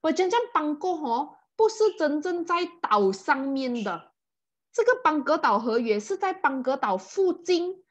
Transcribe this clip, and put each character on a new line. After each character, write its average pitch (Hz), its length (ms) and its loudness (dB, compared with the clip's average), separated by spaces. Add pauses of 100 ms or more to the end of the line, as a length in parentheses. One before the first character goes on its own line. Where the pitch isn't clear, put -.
Perjanjian 370 520 0
Bangkok 302 520 -2
哦， 254 300 -4 (220)
不 440 100 6
是 427 320 2
真 302 220 0
正 349 240 -4
在 349 200 0 (160)
岛 202 300 2
上 269 260 -2
面 269 460 -4
的， 180 300 -8 (580)
这 453 140 0
个 494 80 4 (100)
邦 311 220 2
格 311 120 2
岛 233 220 2
合 226 200 0
约 214 200 0
是 208 160 -6
在 381 160 -2
邦 269 320 -2
格 262 140 0
岛 214 180 -2
附 359 380 -2
近 359 580 -2